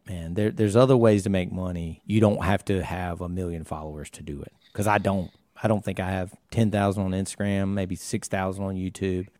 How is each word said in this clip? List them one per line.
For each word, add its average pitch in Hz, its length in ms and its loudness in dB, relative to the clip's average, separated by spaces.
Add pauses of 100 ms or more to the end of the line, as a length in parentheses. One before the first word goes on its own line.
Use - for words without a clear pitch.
man. 85 280 -8
There, 104 180 0
there's 104 240 2
other 131 220 8
ways 107 260 6
to 107 60 0
make 92 240 0
money. 87 520 -6
You 107 140 2
don't 107 240 4
have 95 220 0
to 95 180 0
have 87 380 -6
a 87 80 -6
million 87 340 -4
followers 78 480 -10
to - 120 -18
do 73 180 -10
it, - 100 -14 (220)
'cause 104 140 -2
I 104 100 4
don't. 98 340 0 (320)
I 110 60 2
don't 107 140 2
think 98 180 -4
I 92 100 -2
have 92 220 -4 (180)
ten 113 180 2
thousand 101 340 2
on 95 80 -2
Instagram, 98 580 -2
maybe 95 260 -2
six - 320 -8
thousand 95 380 -2
on 95 100 -4
YouTube. 92 520 -4 (120)